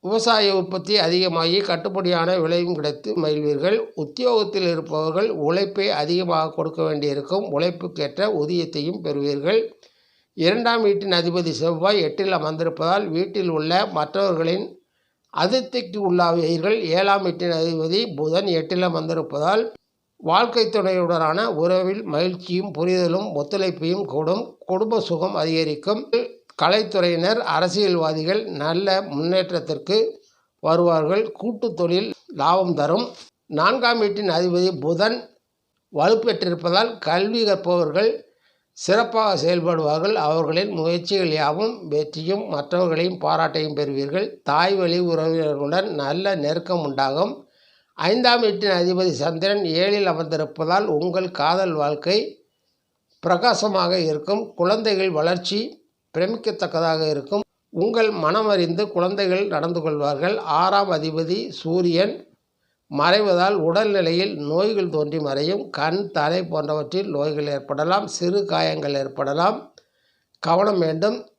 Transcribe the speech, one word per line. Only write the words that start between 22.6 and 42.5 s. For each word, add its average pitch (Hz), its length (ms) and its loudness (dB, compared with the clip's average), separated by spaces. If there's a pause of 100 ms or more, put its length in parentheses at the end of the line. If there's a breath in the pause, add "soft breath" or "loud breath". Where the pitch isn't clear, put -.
புரிதலும் 180 640 0
ஒத்துழைப்பையும் 170 680 -2
கூடும். 160 380 -2 (220)
குடும்ப 214 360 0
சுகம் 170 340 -2
அதிகரிக்கும். 160 640 -2 (580)
கலைத்துறையினர், 180 880 2
அரசியல்வாதிகள் 170 960 0 (160)
நல்ல 165 300 0 (220)
முன்னேற்றத்திற்கு 170 880 -2 (680 soft breath)
வருவார்கள். 170 680 2
கூட்டு 226 420 -4
தொழில் 175 360 0 (260)
லாபம் 175 380 2
தரும். 151 320 0 (440 loud breath)
நான்காம் 233 540 2
வீட்டின் 202 340 0
அதிபதி 180 420 2
புதன் 180 400 0 (760)
வலுப்பெற்றிருப்பதால் 180 1080 2
கல்வி 202 440 0
கற்பவர்கள் 180 680 2 (680)
சிறப்பாக 220 580 2
செயல்படுவார்கள். 165 800 0
அவர்களின் 160 560 0
முயற்சிகள் 175 600 0
யாவும் 156 420 0 (140)
வெற்றியும் 156 640 -4
மற்றவர்களையும் 175 680 0